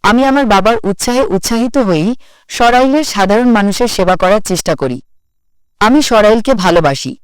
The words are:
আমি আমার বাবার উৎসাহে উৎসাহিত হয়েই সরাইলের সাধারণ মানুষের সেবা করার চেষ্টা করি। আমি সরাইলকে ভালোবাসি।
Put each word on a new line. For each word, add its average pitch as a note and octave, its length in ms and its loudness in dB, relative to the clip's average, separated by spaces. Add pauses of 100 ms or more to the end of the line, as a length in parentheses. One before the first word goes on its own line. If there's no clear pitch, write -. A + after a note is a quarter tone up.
আমি A#3 220 2
আমার C4+ 200 0
বাবার G#3 400 2
উৎসাহে A#3+ 380 -2
উৎসাহিত A#3 560 -2
হয়েই F#3+ 360 0 (340)
সরাইলের C4 560 2
সাধারণ G3+ 440 0
মানুষের G#3 400 0
সেবা F#3 280 0
করার F#3+ 240 0
চেষ্টা F3 340 -4
করি। B2+ 260 -6 (800)
আমি B3+ 220 4
সরাইলকে A3+ 520 2
ভালোবাসি। E3+ 680 0